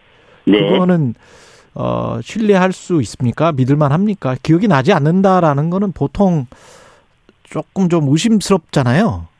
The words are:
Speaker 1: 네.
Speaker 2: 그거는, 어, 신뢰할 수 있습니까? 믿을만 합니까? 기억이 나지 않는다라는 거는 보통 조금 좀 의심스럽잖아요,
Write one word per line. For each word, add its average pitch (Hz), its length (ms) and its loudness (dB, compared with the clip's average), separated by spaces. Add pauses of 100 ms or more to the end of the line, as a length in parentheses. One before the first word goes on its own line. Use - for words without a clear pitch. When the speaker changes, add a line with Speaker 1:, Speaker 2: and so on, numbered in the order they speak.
(460)
Speaker 1:
네. 196 240 2
Speaker 2:
그거는, 180 440 2 (600)
어, 117 480 -4
신뢰할 196 500 0
수 175 300 -4
있습니까? 135 500 -2
믿을만 135 400 0
합니까? 180 500 -2
기억이 175 260 0
나지 139 240 2
않는다라는 170 800 2
거는 190 220 -4
보통 160 540 -2 (960)
조금 - 460 -4
좀 156 200 0
의심스럽잖아요, 151 1200 0 (140)